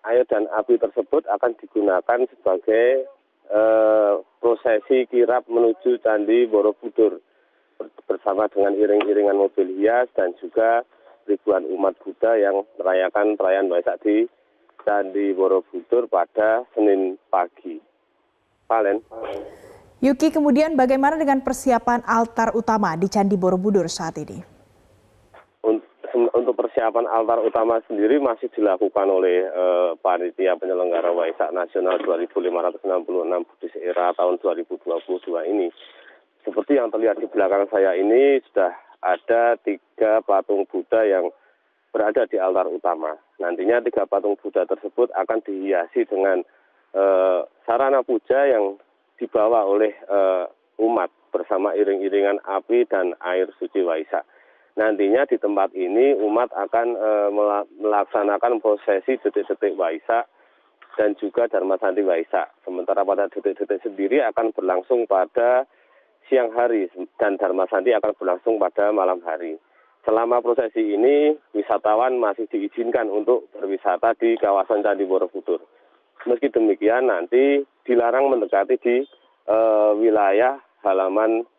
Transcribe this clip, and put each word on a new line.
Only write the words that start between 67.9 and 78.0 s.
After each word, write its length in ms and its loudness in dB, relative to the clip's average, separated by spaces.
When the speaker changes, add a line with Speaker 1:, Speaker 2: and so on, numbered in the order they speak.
Speaker 1:
akan 240 0
berlangsung 400 -2
pada 320 0
malam 320 0
hari. 320 -8
Selama 400 2
prosesi 400 0
ini, 480 4
wisatawan 640 0
masih 320 -2
diizinkan 560 -4
untuk 480 0
berwisata 640 -2
di 160 2
kawasan 480 0
Candi 240 0
Borobudur. 560 -4
Meski 240 0
demikian, 560 2
nanti 560 2
dilarang 400 2